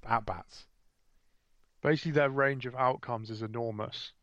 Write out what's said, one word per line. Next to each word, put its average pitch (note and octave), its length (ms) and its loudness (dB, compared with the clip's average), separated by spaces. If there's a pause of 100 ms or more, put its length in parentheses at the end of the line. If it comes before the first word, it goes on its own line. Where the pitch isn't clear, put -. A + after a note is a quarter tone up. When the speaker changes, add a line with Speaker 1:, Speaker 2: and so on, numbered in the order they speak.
Speaker 1:
at-bats. - 600 -2 (1160)
Speaker 2:
Basically, D3+ 300 2
their C#3+ 180 6
range C3+ 360 2
of B2 100 -6
outcomes B2 540 0
is A2 120 -6
enormous. A2 680 -6 (100)